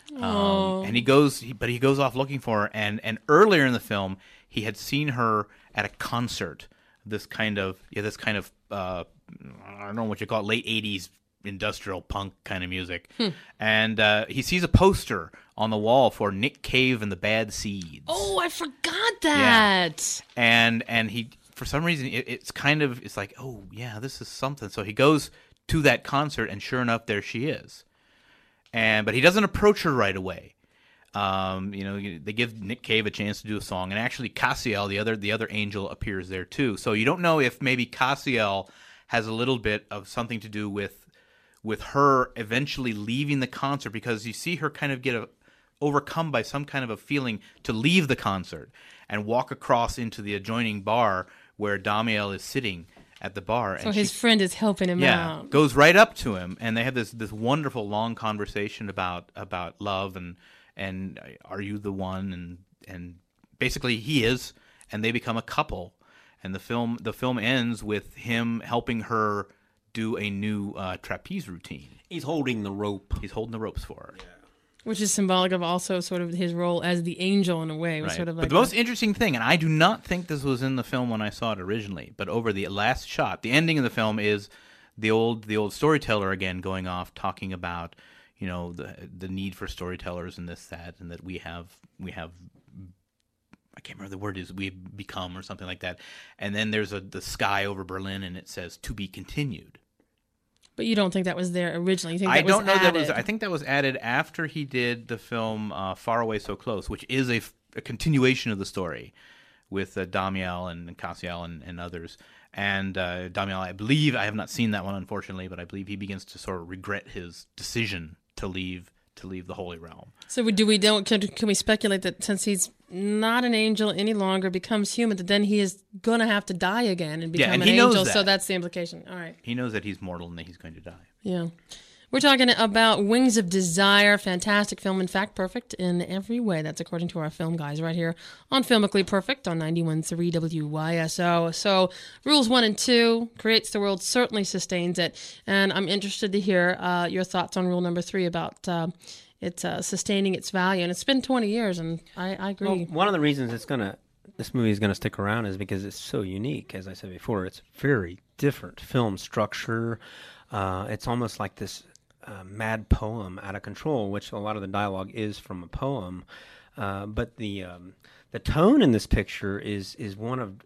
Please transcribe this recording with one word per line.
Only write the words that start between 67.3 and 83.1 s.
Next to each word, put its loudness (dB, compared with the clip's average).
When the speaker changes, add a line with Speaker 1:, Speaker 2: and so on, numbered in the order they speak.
Speaker 1:
ends 0
with -4
him -2
helping -2
her 0
do -2
a -4
new, -4
uh, -8
trapeze -10
routine. -16
Speaker 3:
He's -8
holding -2
the -4
rope. -4
Speaker 1:
He's -10
holding -6
the -8
ropes -8
for -14
her. -20
Speaker 3:
Yeah. -20
Speaker 2:
Which -4
is 0
symbolic 4
of 0
also -2
sort -4
of -6
his -2
role 0
as 0
the -4
angel 2
in -4
a -6
way. -2
It -4
was -2
Speaker 1:
Right. -2
Speaker 2:
sort -2
of -6
Speaker 1:
But -2
Speaker 2:
like 0
Speaker 1:
the 2
most 6
Speaker 2:
a 2
Speaker 1:
interesting 0
thing, 2
and 0
I 6
do 2
not 4
think -4
this -4
was 0
in 0
the -2
film -2
when -2
I -2
saw -4
it -4
originally, -6
but -4
over 0
the -2
last 0
shot, -4